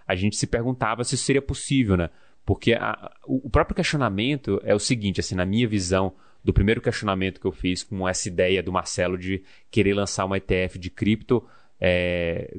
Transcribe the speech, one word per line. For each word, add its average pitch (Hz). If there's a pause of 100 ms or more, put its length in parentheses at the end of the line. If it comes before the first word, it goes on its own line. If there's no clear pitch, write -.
a 98
gente 101
se -
perguntava 117
se 123
isso -
seria 135
possível, 131
né? 85 (360)
Porque -
a, - (140)
o, 135
o -
próprio 151
questionamento 120
é 107
o 104
seguinte, 104
assim, -
na 90
minha 110
visão, 95 (300)
do 101
primeiro 110
questionamento 95
que -
eu 92
fiz 90
com 95
essa 92
ideia 92
do 85
Marcelo 90
de 92 (280)
querer 98
lançar 101
uma 95
E 95
T -
F 92
de 90
cripto, 110 (380)
é, 87